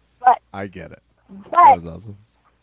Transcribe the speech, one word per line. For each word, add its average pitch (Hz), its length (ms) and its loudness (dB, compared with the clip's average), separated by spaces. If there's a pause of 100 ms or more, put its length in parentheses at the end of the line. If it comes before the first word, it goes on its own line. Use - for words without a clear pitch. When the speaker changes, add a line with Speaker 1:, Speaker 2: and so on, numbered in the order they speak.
(200)
Speaker 1:
But 247 220 0 (120)
Speaker 2:
I 196 140 -12
get 180 240 -16
it. - 100 -20 (280)
Speaker 1:
but 196 220 -20
Speaker 2:
That 311 240 4
was 87 120 -14
awesome. 98 300 -18 (460)